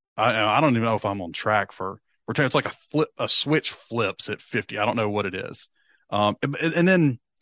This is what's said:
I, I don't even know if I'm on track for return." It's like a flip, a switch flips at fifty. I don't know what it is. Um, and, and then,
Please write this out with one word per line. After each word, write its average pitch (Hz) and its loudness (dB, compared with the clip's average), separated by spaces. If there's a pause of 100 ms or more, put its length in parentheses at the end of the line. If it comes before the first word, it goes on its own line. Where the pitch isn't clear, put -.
(180)
I, 110 2
I - 4
don't 151 4
even 117 2
know 113 2
if 101 -4
I'm 101 -4
on 85 -10
track 104 0
for 95 -8 (260)
return." 135 0
It's 123 0
like 147 2
a - -8 (160)
flip, - 0
a 117 -2
switch - 0
flips - -6
at - -8
fifty. 107 -6
I 104 0
don't 117 0
know 107 0
what 104 -2
it 92 -6
is. - -12 (400)
Um, 104 0
and, 143 -4
and 165 2
then, 165 4 (220)